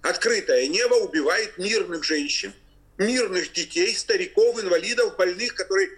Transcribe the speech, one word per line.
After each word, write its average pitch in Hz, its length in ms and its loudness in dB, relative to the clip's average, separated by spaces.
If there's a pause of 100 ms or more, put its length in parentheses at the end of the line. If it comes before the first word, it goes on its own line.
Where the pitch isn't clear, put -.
Открытое 175 640 0
небо 233 280 0
убивает 185 600 0
мирных 180 460 -4
женщин, 156 500 -2 (460)
мирных 202 540 -2
детей, 175 420 -2
стариков, 220 640 2
инвалидов, 202 580 0
больных, 185 380 0
которые 190 440 0